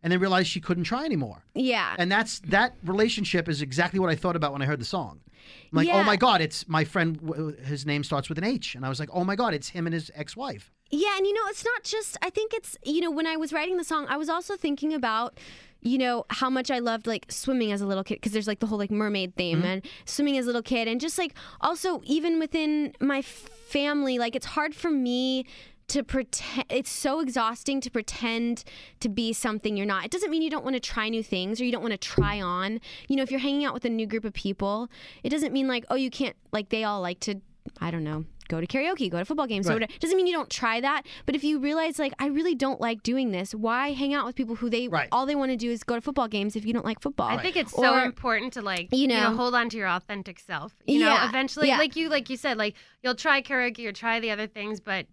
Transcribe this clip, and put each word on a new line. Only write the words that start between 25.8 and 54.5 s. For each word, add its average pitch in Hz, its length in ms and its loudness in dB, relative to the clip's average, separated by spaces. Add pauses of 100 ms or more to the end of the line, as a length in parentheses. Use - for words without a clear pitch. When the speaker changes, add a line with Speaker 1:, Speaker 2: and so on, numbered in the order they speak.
Speaker 2:
to 277 160 0
pretend, - 680 -4
it's - 220 0
so 294 280 -2
exhausting 262 600 0
to 254 100 -8
pretend 233 720 -2 (380)
to 233 80 0
be 226 240 -2
something 214 420 -2
you're 202 100 -2
not. 190 200 -2
It 220 60 -6
doesn't 359 200 -2
mean 320 100 2
you 320 80 0
don't 302 140 -4
wanna 254 160 -2
try 220 300 -2
new 226 140 -2
things 202 360 -2
or 254 60 0
you 240 60 2
don't 175 120 -2
wanna 220 140 -2
try 202 440 2
on. 190 380 -2 (300)
You 277 80 2
know, 269 60 4
if 262 80 -2
you're 269 80 0
hanging 285 260 2
out 269 80 0
with 247 120 -6
a 240 40 2
new 226 180 0
group 220 180 -4
of 202 80 -6
people, 202 560 -2 (340)
it - 60 -2
doesn't 294 240 0
mean, 269 140 2
like, 247 220 -2
oh, - 60 2
you 262 140 2
can't, 247 260 -2 (160)
like, 214 180 -2
they 220 140 0
all 208 180 0
like 180 200 -4
to, 196 200 -4 (400)
I 170 100 -2
don't 165 120 -4
know, 156 220 -4 (240)
go 165 100 -2
to 170 80 -4
karaoke, 277 420 0
go 175 100 -2
to 190 60 -2
football 302 220 -2
games, 202 180 0
or - 40 2
Speaker 1:
Right. 220 60 4
Speaker 2:
whatever. 226 200 -2
It - 60 -8
doesn't 349 160 2
mean 359 100 4
you 359 60 2
don't 311 160 -2
try 233 320 0
that, 277 220 2 (220)
but 269 80 0
if 277 120 -2
you 302 140 2
realize, 302 380 0
like, 277 220 0
"I 262 80 0
really 320 280 2
don't 269 260 0
like 233 200 -2
doing 247 300 0
this," 190 240 -4
why 240 380 0
hang 277 200 0
out 269 120 0
with 247 100 -8
people 233 200 -2
who 233 140 -2
they, 233 200 0
Speaker 1:
Right. 151 240 2
Speaker 2:
all 262 120 4
they 285 80 0
wanna 262 220 2
do 233 160 -2
is 233 100 -2
go 240 140 -2
to 233 60 -2
football 269 260 0
games 208 300 -2
if 214 80 -6
you 226 80 0
don't 233 120 0
like 220 140 -4
football? - 300 0
Speaker 3:
I 226 120 0
think 359 140 0
it's 285 160 0
so 247 240 6
Speaker 2:
Or, 254 80 6
Speaker 3:
important 240 500 -2
to, 240 80 -8
like, 185 300 -4
Speaker 2:
you 254 120 4
Speaker 3:
you 277 40 4
know, 226 240 4
Speaker 2:
know, 226 60 0
Speaker 3:
hold 247 180 2
on 240 140 4
to 220 80 -8
your 196 100 -2
authentic 185 520 -4
self. 165 360 -10 (100)
You 285 140 4
know, 320 140 6
Speaker 2:
Yeah, 226 160 4
Speaker 3:
eventually, 269 400 2
Speaker 2:
yeah. 254 80 4
Speaker 3:
like 302 180 2
you, 320 140 -2
like 285 200 0
you 262 60 -2
said, 247 220 -2
like, 208 180 -2 (260)
you'll 254 140 0
try 277 260 2
karaoke 247 460 -2
or 202 60 -8
try 233 260 -2
the 226 100 -4
other 214 160 -4
things, 214 360 -8